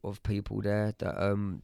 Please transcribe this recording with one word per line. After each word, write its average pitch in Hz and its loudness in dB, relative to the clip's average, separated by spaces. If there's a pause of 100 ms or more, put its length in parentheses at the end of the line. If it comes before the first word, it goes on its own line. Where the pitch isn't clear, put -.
of 101 -6
people 101 0
there 104 2
that, - -2
um, 101 0